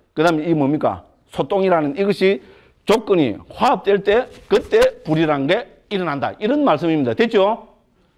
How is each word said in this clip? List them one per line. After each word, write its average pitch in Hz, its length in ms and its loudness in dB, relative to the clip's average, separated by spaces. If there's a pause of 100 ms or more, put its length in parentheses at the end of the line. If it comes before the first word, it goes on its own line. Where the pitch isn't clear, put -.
(120)
그다음에 156 320 0
이 170 100 0
뭡니까? 139 500 -2 (240)
소똥이라는 170 720 -2
이것이 196 440 0 (420)
조건이 175 520 0 (140)
화합될 202 540 0
때 220 240 0 (200)
그때 247 560 2
불이라는 151 420 0
게 196 200 0 (220)
일어난다. 147 500 -4
이런 277 260 0
말씀입니다. 156 500 0
됐죠? 208 540 0 (500)